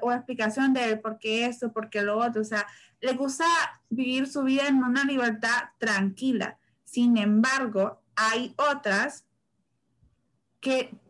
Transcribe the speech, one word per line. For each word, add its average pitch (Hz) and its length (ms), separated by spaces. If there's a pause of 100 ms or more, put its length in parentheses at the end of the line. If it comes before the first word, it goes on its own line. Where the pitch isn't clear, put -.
o 240 100
explicación 247 640
de 233 240
por 220 220
qué 226 260
esto, 240 260
por 214 200
qué 208 100
lo 208 160
otro. 233 240
O 214 40
sea, 214 200 (340)
les 254 160
gusta 277 300 (440)
vivir 254 380
su 285 160
vida 269 240
en 269 160
una 254 220
libertad 240 600 (120)
tranquila. 214 800 (260)
Sin 240 340
embargo, 214 840 (140)
hay 226 420
otras 277 680 (1300)
que 262 360 (140)